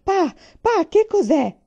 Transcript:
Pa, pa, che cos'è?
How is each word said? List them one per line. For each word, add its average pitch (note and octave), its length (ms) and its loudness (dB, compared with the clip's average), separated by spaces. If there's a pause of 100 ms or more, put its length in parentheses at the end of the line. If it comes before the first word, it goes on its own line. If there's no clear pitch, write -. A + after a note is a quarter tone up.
Pa, F#4+ 300 -2 (260)
pa, G#4+ 280 0
che G#4+ 200 2
cos'è? C#4 460 0 (120)